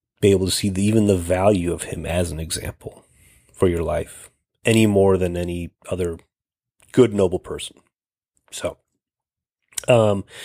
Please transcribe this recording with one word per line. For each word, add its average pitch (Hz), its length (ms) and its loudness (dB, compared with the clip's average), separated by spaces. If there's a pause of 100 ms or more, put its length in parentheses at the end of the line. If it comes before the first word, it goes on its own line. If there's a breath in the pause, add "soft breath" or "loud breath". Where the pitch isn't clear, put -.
(200)
be 101 120 6
able 95 140 2
to 92 60 -2
see - 180 -2
the, 95 140 -2
even 107 240 2
the 98 100 4
value 90 540 0
of - 120 -8
him 80 220 -10
as 85 260 -4
an 78 80 -10
example - 680 -12 (460 soft breath)
for - 160 0
your 82 160 -2
life 80 480 -8 (340)
any 110 220 4
more 98 300 4
than 90 200 -2
any 87 340 -6 (180)
other 90 280 -6 (760)
good, 117 220 4
noble 92 260 0
person. - 380 -14 (720)
So, - 280 -10 (1120)
um, 107 360 4 (220 loud breath)